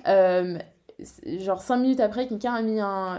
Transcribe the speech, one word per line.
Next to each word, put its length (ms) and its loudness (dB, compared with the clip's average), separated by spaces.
Euh, 500 4
c'est, 380 -10
genre, 220 -2
cinq 160 0
minutes 240 2
après, 260 -2
quelqu'un 260 -4
a 80 -2
mis 180 0
un, 400 -4